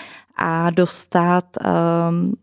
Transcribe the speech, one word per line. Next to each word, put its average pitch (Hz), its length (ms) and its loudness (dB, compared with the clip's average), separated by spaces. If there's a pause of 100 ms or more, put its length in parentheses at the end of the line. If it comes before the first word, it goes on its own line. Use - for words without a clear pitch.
(360)
a 165 340 -2
dostat, 175 760 0 (160)
ehm, 170 800 0